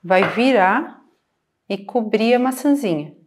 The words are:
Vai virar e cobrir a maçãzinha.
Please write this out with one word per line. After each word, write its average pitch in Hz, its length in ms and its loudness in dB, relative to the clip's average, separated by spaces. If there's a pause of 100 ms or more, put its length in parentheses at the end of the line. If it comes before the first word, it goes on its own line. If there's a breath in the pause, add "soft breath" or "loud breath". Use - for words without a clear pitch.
Vai 185 260 2
virar 226 720 0 (640)
e 196 80 -6
cobrir 220 580 -2
a 240 40 2
maçãzinha. 233 720 -2 (140)